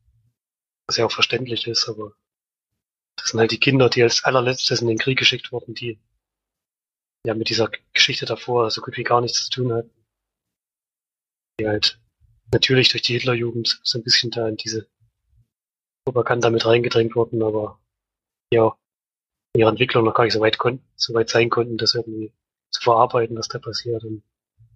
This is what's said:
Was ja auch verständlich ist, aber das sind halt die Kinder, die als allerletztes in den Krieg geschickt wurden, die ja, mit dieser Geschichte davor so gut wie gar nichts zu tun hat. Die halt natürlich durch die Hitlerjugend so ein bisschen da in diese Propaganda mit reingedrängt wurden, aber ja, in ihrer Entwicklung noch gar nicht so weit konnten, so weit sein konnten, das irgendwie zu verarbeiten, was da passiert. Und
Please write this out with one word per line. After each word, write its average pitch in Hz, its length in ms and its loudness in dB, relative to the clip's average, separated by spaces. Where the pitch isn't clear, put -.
Was - 100 -6
ja 117 80 2
auch 107 80 -2
verständlich 117 540 -6
ist, 117 240 -4
aber 107 240 -12
das - 140 -6
sind 113 100 0
halt 113 100 4
die 113 100 -4
Kinder, 135 300 4
die 123 120 2
als - 220 2
allerletztes 127 560 0
in 117 80 0
den 110 100 0
Krieg 131 200 -2
geschickt - 340 -2
wurden, 117 220 -10
die 113 260 -10
ja, 110 80 -2
mit 110 140 -4
dieser 113 220 0
Geschichte - 320 0
davor 117 460 -2
so 113 100 -6
gut - 160 -12
wie 120 60 -2
gar 120 180 4
nichts - 240 -2
zu - 60 -8
tun 123 220 -2
hat. 117 140 -2
Die 107 80 -2
halt 104 340 -2
natürlich 127 360 4
durch - 140 -2
die 120 120 -2
Hitlerjugend 120 680 -2
so - 160 -4
ein 113 60 -10
bisschen 120 260 0
da 113 180 -4
in 110 80 -4
diese 110 320 -8
Propaganda 120 460 2
mit 113 140 0
reingedrängt 117 520 2
wurden, 117 260 0
aber 107 380 -4
ja, 113 260 4
in 117 60 4
ihrer 110 100 6
Entwicklung 113 340 2
noch 110 100 2
gar 123 80 4
nicht 110 120 2
so 107 60 0
weit 110 180 2
konnten, 127 360 -2
so - 200 -6
weit 113 140 0
sein 117 220 2
konnten, 117 280 -2
das 113 160 0
irgendwie 110 380 -8
zu - 100 -8
verarbeiten, 117 560 2
was 113 120 -8
da 120 100 -10
passiert. 113 460 -8
Und 110 180 -10